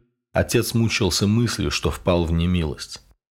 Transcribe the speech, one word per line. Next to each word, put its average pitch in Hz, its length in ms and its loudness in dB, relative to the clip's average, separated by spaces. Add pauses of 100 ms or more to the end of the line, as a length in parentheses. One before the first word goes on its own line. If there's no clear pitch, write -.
(320)
отец - 440 0
мучился 110 500 0
мыслью, 104 460 0
что - 180 -2
впал 87 360 0
в 80 60 -2
немилость». 82 720 -2 (300)